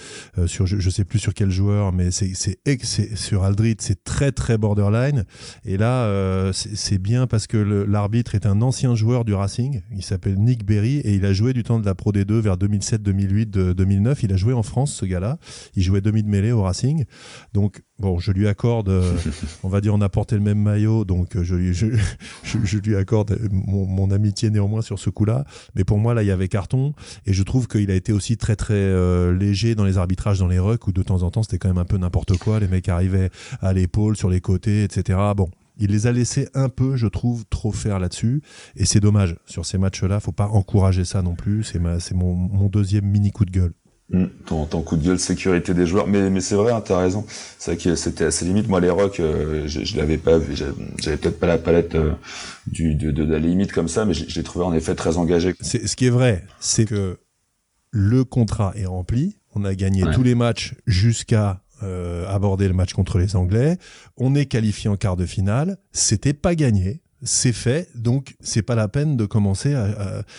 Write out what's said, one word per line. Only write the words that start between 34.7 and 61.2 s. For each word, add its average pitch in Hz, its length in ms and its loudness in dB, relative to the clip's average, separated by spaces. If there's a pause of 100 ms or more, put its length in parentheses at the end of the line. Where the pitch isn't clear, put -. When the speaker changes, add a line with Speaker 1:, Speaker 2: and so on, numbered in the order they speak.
Speaker 1:
et 95 40 0
cetera. 98 460 0
Bon. 95 160 0 (300)
Il 101 100 2
les 104 160 2
a 120 60 2
laissés 123 420 0
un 135 140 0
peu, 131 280 -2
je 113 120 2
trouve, 117 380 -4
trop - 260 -4
faire 101 260 -2
là-dessus. 113 440 -2 (340)
Et 92 80 0
c'est 107 160 4
dommage. 101 360 4 (100)
Sur - 200 -8
ces 92 120 -2
matchs-là, 98 420 0
faut - 120 -6
pas 101 160 -2
encourager 95 560 2
ça 95 180 -2
non 87 120 -2
plus. 107 300 -2
C'est - 140 -6
ma, 87 200 0
c'est 87 160 -6
mon, 90 200 0
mon 92 340 0
deuxième 101 380 2
mini 101 260 2
coup - 120 2
de 90 60 -6
gueule. 90 220 0 (380)
Speaker 2:
Mm. 92 140 2 (220)
Ton, 78 180 -2
ton 82 180 -4
coup 85 140 -2
de 76 80 2
gueule, 90 160 4
sécurité 90 540 0
des 87 120 4
joueurs. 90 220 2
Mais, 98 220 2
mais 95 100 2
c'est 101 160 -2
vrai, 110 160 4
hein, 110 120 -2
t'as 95 140 0
raison. 92 300 0
C'est - 460 -8
vrai 85 60 -6
que 87 140 2
c'était 82 300 -2
assez 76 200 0
limite. 98 220 0
Moi, 95 140 2
les 90 100 4
rocks, 95 300 0
euh, 78 480 -2
je, 73 160 -6
je - 120 -6
l'avais 78 220 0
pas 82 200 4
vu. 71 180 -4
J'avais, 71 160 -6 (260)
j'avais 78 180 -4
peut-être 85 220 -2
pas - 80 0
la 85 120 4
palette, 85 360 2
euh, 78 180 2 (540)
du, 80 300 -2
de, 76 160 -2
de, 76 120 0
de 78 60 0
la 78 80 2
limite 90 320 0
comme 87 160 -2
ça, 110 180 -2
mais 92 100 2
je, 80 120 -4
je - 80 -10
l'ai 82 80 -4
trouvé 87 220 -4
en 90 80 0
effet 82 240 0
très 82 200 -2
engagé. 87 440 2
Speaker 1:
C'est, 107 260 -4
ce - 80 -4
qui 123 120 0
est 123 40 4
vrai, 120 340 2 (140)
c'est - 280 0
que 98 340 -4 (720)
le 117 320 2
contrat 110 500 0
est 104 120 -6
rempli. 117 500 -4 (180)
On 101 100 -4
a 98 120 -2
gagné 95 260 2
Speaker 2:
Ouais. 80 100 2
Speaker 1:
tous 127 120 2
les 123 100 4
matchs 120 400 -2 (120)
jusqu'à, 104 760 2 (200)